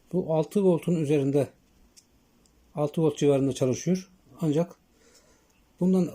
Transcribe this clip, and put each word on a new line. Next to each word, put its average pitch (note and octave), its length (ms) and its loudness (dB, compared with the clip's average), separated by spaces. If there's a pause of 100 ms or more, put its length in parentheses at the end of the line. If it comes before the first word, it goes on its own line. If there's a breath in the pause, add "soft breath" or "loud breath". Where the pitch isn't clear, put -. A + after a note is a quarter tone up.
(140)
Bu D#3+ 200 -2
altı D#3 300 -2
voltun F3 320 2
üzerinde, C#3 520 0 (1300)
altı D3 260 -2
volt D3+ 160 2
civarında C#3 360 2
çalışıyor. D3 560 -2 (320)
Ancak D#3+ 340 -2 (1040 soft breath)
bundan F#3 360 2